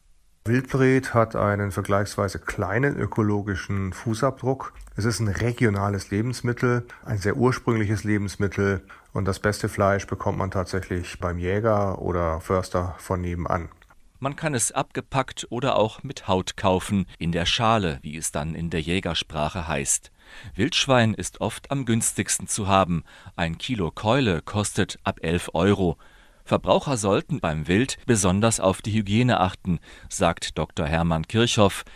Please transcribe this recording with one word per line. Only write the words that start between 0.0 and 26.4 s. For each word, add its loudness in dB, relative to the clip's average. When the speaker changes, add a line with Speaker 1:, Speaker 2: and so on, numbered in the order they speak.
Speaker 1:
Wildbret 2
hat 2
einen 0
vergleichsweise -2
kleinen -2
ökologischen -2
Fußabdruck. -4
Es -4
ist 0
ein 0
regionales 0
Lebensmittel, 0
ein -4
sehr 0
ursprüngliches 2
Lebensmittel. 0
Und -2
das -2
beste 0
Fleisch 2
bekommt -2
man -2
tatsächlich -4
beim -2
Jäger 0
oder -2
Förster -2
von -4
nebenan. -2
Speaker 2:
Man -6
kann -4
es -2
abgepackt -4
oder 0
auch 2
mit -12
Haut 0
kaufen, 2
in -2
der 0
Schale, 2
wie -10
es -8
dann -4
in -6
der -2
Jägersprache -2
heißt. -4
Wildschwein 2
ist -8
oft -4
am -4
günstigsten 0
zu -4
haben. 4
Ein -2
Kilo -4
Keule 2
kostet -2
ab -2
elf 0
Euro. 4